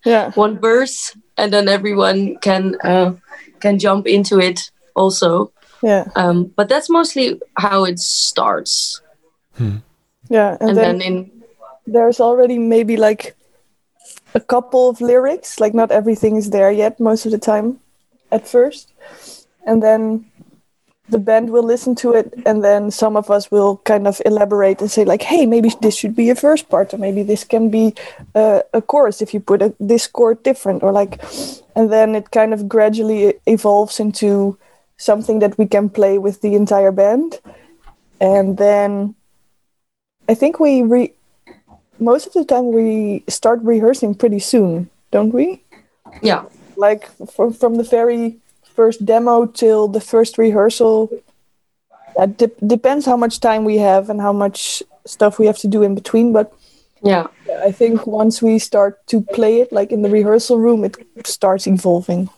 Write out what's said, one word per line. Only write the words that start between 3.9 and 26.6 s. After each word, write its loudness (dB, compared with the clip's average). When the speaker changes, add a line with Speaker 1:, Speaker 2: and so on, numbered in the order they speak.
Speaker 2:
into 2
it -2
also. 0
Speaker 1:
Yeah. 0
Speaker 2:
Um, 0
but -2
that's 0
mostly 0
how 0
it -4
starts. -4
Speaker 3:
Hmm. -4
Speaker 1:
Yeah, 0
and 0
Speaker 2:
And 2
Speaker 1:
then 2
Speaker 2:
then -8
in -8
Speaker 1:
there's 2
already 2
maybe, 0
like, -2
a 2
couple 0
of -4
lyrics, 0
like, 0
not 0
everything 0
is -4
there 2
yet -2
most 0
of -2
the -2
time -2
at -2
first. 0
And 2
then 0
the -2
band 0
will 2
listen -2
to 0
it, 0
and 0
then 2
some -2
of -4
us 0
will 2
kind 0
of -4
elaborate 2
and -4
say, 0
like, 0
"Hey, 2
maybe 2
this 0
should -6
be 2
a 2
verse 0